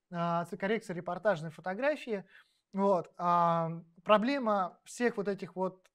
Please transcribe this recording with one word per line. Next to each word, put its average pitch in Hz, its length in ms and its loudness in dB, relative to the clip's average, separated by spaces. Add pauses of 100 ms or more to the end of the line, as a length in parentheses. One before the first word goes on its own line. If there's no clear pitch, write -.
(120)
а, 170 340 -2
коррекция 196 500 -4
репортажной 175 540 -2
фотографии. 208 760 -4 (500)
Вот. 196 440 2
А, 170 520 2 (340)
проблема 214 800 2
всех 240 340 -2
вот 196 100 -4
этих 190 280 -6
вот 185 380 -6